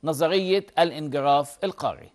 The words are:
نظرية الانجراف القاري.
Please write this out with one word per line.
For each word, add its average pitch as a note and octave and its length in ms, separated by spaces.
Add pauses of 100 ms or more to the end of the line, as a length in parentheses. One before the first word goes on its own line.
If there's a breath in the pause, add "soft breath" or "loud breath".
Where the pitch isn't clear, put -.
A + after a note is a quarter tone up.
نظرية F#3 600 (140)
الانجراف C#3+ 840
القاري. C#3+ 520